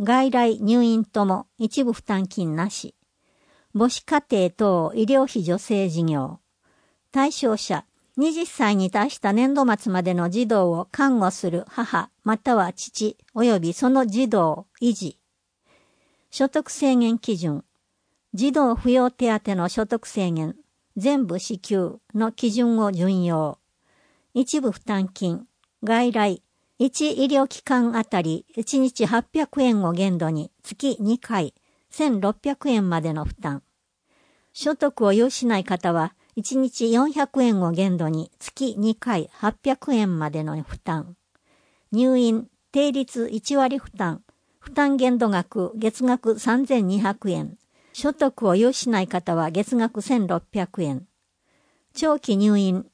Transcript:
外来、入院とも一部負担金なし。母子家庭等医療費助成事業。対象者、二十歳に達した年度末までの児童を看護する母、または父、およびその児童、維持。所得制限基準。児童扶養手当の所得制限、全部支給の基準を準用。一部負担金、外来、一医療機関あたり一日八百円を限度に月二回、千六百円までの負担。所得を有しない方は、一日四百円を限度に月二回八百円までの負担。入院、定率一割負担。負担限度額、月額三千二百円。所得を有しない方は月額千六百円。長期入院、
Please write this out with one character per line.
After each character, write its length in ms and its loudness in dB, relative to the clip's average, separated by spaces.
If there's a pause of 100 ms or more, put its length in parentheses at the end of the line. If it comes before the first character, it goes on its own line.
外 300 2
来、 300 2
入 220 4
院 220 2
と 220 0
も 200 0 (120)
一 260 0
部 80 0
負 100 -8
担 240 -2
金 300 -4
な 140 -2
し。 240 -14 (800)
母 160 2
子 160 -8
家 240 0
庭 220 2
等 440 0
医 100 0
療 200 4
費 200 -4
助 140 0
成 300 -2
事 160 -2
業。 360 -4 (720)
対 200 2
象 260 -2
者、 280 -4 (320)
二 160 2
十 140 -4
歳 300 0
に 140 2
達 260 0
し 20 -16
た 140 0
年 220 2
度 100 4 (120)
末 140 -4
ま 120 0
で 120 0
の 160 0
児 160 0
童 240 2
を 220 -2
看 260 2
護 120 2
す 200 -4
る 180 -4
母、 420 -4 (140)
ま 140 0
た 180 0
は 160 2
父、 440 -6 (180)
お 80 0
よ 160 4
び 140 -2
そ 180 0
の 160 4
児 220 0
童、 380 0 (140)
維 140 2
持。 240 -10 (1120)
所 180 0
得 220 -2
制 260 2
限 220 2
基 180 -4
準。 280 -4 (680)
児 160 0
童 220 2
扶 180 -2
養 200 4
手 300 0
当 140 -4
の 140 0
所 180 -4
得 200 -4
制 240 -2
限、 260 -4 (400)
全 300 0
部 120 -4
支 200 -8
給 400 -2 (160)
の 180 -2
基 180 -2
準 280 2
を 120 2
準 340 0
用。 340 0 (760)
一 260 0
部 120 0
負 100 -12
担 260 -2
金、 380 -6 (380)
外 280 2
来、 300 0 (360)
一 340 0
医 140 2
療 200 4
機 160 -12
関 340 0
あ 80 0
た 180 -2
り 240 -4 (100)
一 220 -2
日 260 0
八 300 0
百 260 -2
円 240 4
を 80 0
限 240 0
度 140 -2
に 200 -4 (120)
月 360 -4
二 200 0
回、 360 -4 (360)
千 300 0
六 220 0
百 280 -2
円 180 2
ま 140 0
で 100 -2
の 140 -6
負 100 -8
担。 260 -8 (920)
所 220 -2
得 280 0
を 80 4
有 160 4
し 180 -4
な 120 2
い 60 -4
方 280 -2
は、 220 0 (200)
一 220 -6
日 340 0
四 220 2
百 300 0
円 180 2
を 120 0
限 260 0
度 100 -2
に 300 -4
月 400 -6
二 160 2
回 400 -4
八 280 -2
百 300 -2
円 260 2
ま 120 -4
で 120 -6
の 200 -6
負 180 -12
担。 360 -6 (760)
入 240 4
院、 320 2 (240)
定 200 2
率 360 -4
一 280 -4
割 220 2
負 140 -16
担。 300 -4 (360)
負 140 -20
担 240 2
限 220 2
度 100 2
額、 460 -2
月 300 -4
額 340 0
三 280 0
千 200 2
二 140 0
百 300 -2
円。 280 -6 (340)
所 200 -4
得 360 0
を 80 4
有 160 4
し 180 -4
な 120 2
い 60 -4
方 260 -4
は 160 0
月 260 -2
額 240 -2
千 260 0
六 160 -2 (100)
百 300 -4
円。 240 -4 (880)
長 240 0
期 180 -2
入 200 4
院、 380 0